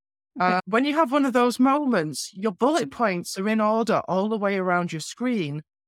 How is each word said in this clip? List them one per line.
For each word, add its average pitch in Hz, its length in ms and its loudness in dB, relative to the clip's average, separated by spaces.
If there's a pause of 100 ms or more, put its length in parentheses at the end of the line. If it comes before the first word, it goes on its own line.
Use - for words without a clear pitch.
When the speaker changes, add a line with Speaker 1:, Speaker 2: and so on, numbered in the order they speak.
(380)
Speaker 1:
uh, 180 60 0
Speaker 2:
Okay. 180 220 2
Speaker 1:
when 226 180 0
you 285 100 0
have 302 180 2
one 285 120 2
of 254 80 0
those 247 260 2
moments, 254 760 0
your 202 180 -4
bullet 269 380 0
points 190 480 -2
are 196 100 -2
in 220 120 2
order 214 460 0
all 190 220 0
the 220 100 -2
way 202 200 -2
around 175 340 0
your 160 80 -6
screen. 165 640 -4 (260)